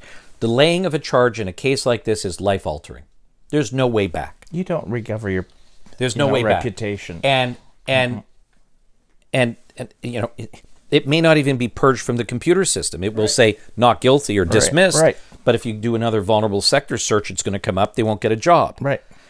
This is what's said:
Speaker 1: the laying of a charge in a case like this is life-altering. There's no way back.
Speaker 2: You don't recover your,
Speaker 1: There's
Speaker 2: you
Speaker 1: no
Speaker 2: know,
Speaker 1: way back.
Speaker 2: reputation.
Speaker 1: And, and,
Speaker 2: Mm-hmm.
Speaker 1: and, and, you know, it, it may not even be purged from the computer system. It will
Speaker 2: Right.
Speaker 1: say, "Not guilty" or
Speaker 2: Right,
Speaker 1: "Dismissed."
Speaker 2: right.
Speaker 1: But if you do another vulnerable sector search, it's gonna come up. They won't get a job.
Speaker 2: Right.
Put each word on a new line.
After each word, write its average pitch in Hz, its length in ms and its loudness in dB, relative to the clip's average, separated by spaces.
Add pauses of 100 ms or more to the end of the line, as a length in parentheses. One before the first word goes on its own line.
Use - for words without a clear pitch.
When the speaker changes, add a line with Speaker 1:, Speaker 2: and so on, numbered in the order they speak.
(400)
Speaker 1:
the 117 80 -2
laying 165 380 2
of 151 80 -2
a 156 60 -2
charge 123 400 0
in 101 80 -4
a 90 60 -8
case 135 320 -2
like 120 200 0
this 110 180 -2
is 92 160 -8
life-altering. 92 640 -4 (460)
There's 143 240 -2
no 131 140 0
way 107 200 0
back. - 440 -10
Speaker 2:
You 180 120 -6
don't 170 240 -6
recover 110 420 -6
your, 92 160 -2 (520)
Speaker 1:
There's 127 180 -4
Speaker 2:
you - 40 -6
Speaker 1:
no 143 80 2
Speaker 2:
know, 135 60 2
Speaker 1:
way 123 100 2
back. 98 200 2
Speaker 2:
reputation. 101 600 -6
Speaker 1:
And, 127 340 0 (300)
and, 127 260 0
Speaker 2:
Mm-hmm. 107 80 -10 (1120)
Speaker 1:
and, 123 220 0 (220)
and, 123 240 -12
you 120 200 -6
know, - 160 -4
it, - 260 -14 (260)
it 147 180 0
may 156 140 2
not 160 160 6
even 135 200 2
be 120 100 -2
purged 131 340 2
from 120 160 -4
the 117 80 -2
computer 170 400 0
system. 87 380 -4
It 104 100 -2
will 107 100 0
Speaker 2:
Right. 104 60 2
Speaker 1:
say, 110 300 4 (180)
"Not 113 240 4
guilty" 127 380 4
or 92 40 4
Speaker 2:
Right, 82 80 -2
Speaker 1:
"Dismissed." 151 500 4
Speaker 2:
right. 156 140 4 (300)
Speaker 1:
But 120 100 4
if - 100 -4
you 113 80 -6
do 110 220 -2
another 110 260 0
vulnerable 104 400 2
sector - 360 0
search, - 340 0
it's 90 120 -8
gonna 98 160 -4
come 95 180 -4
up. 101 180 0
They 120 80 0
won't 107 180 0
get 110 100 0
a 113 40 0
job. 147 460 2
Speaker 2:
Right. 135 200 -4 (280)